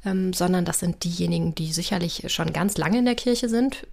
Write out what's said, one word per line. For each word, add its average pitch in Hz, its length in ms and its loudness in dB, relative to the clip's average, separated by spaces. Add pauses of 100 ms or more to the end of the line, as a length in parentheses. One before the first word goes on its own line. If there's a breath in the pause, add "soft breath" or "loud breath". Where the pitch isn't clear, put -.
ähm, 190 280 0
sondern 180 320 2
das - 160 0
sind 170 240 -2
diejenigen, 170 500 0
die 160 160 -4
sicherlich 175 560 -2
schon 165 240 -2
ganz 180 260 0
lange 175 220 2
in 247 60 4
der 247 100 2
Kirche 240 320 0
sind. 240 460 0